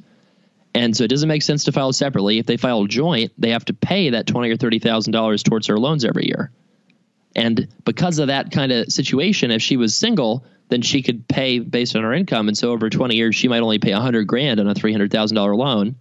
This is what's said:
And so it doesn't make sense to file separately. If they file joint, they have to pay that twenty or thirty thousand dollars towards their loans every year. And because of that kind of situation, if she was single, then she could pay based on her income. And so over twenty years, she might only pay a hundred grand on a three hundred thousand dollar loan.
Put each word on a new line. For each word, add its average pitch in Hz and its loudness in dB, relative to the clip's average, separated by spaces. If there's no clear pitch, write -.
And 117 0
so 123 2
it 107 2
doesn't 147 0
make 151 0
sense 151 -2
to 147 0
file 131 0
separately. 110 0
If 117 -4
they 117 0
file 117 0
joint, 117 0
they 113 0
have 117 -2
to - -2
pay 175 0
that 110 -2
twenty 120 -2
or 113 0
thirty 113 0
thousand 110 0
dollars 110 0
towards 110 0
their 107 2
loans 131 0
every - 2
year. - -4
And 113 0
because 160 0
of 143 0
that 139 -2
kind 135 0
of 117 0
situation, 135 0
if 110 0
she 143 0
was 113 0
single, 135 0
then 123 0
she 131 0
could 120 -4
pay 131 0
based 120 -2
on 110 0
her 113 0
income. 131 0
And 107 0
so 120 0
over 110 0
twenty 120 0
years, 113 2
she - 2
might 117 2
only 110 0
pay 107 0
a 98 0
hundred 117 0
grand 117 0
on 101 2
a 101 0
three 107 0
hundred 104 0
thousand 107 0
dollar 101 2
loan. 120 0